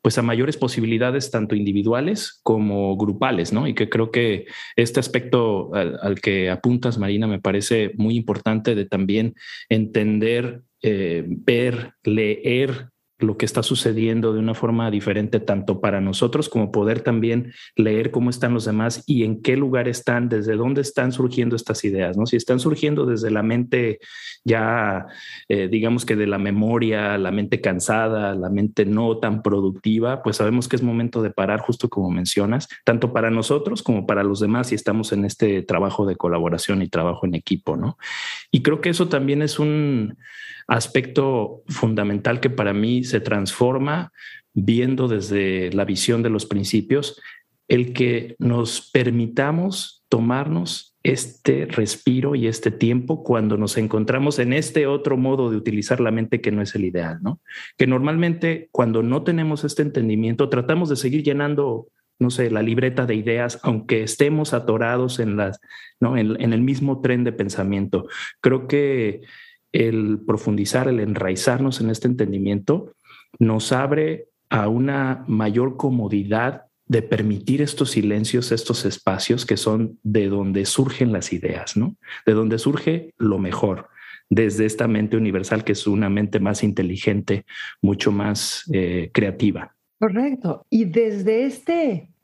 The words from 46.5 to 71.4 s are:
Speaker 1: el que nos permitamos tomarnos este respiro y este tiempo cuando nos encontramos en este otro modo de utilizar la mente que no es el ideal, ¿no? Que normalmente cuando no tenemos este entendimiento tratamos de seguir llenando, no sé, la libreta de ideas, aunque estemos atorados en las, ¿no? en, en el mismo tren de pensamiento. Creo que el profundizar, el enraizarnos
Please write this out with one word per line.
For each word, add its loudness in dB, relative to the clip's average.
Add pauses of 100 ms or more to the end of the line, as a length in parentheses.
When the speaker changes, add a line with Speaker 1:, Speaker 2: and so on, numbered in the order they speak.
Speaker 1:
el 2
que -2
nos -2
permitamos -2
tomarnos -2
este 0
respiro 0
y 0
este -2
tiempo 0
cuando 2
nos -2
encontramos 0
en 2
este 0
otro 0
modo 2
de 0
utilizar -2
la 4
mente 0
que 0
no 0
es -6
el 0
ideal, -4
¿no? -4 (360)
Que 6
normalmente 0
cuando 2
no 0
tenemos 0
este -2
entendimiento 0
tratamos 0
de 0
seguir 0
llenando, 0 (320)
no 4
sé, 0
la 2
libreta 2
de 0
ideas, -2
aunque 0
estemos 2
atorados 0
en 0
las, -2 (400)
¿no? 2
en, 2
en 2
el 4
mismo 2
tren 2
de 0
pensamiento. -2 (320)
Creo 2
que 0 (520)
el 2
profundizar, 0
el 2
enraizarnos 0